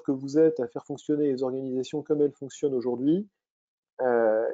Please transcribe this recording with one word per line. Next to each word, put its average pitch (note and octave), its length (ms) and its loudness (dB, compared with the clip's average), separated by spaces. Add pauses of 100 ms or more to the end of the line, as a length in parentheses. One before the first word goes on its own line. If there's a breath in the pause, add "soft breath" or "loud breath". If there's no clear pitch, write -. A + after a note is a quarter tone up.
que C#3+ 80 0
vous C3+ 240 -4
êtes D#3 240 4
à A#2+ 60 -4
faire - 180 -12
fonctionner D3 420 -2
les C3+ 160 -2
organisations C3 580 -4
comme D3 200 0
elles C#3+ 100 2
fonctionnent C#3 420 -6
aujourd'hui. B2+ 540 0 (720)
Euh, A#2 520 2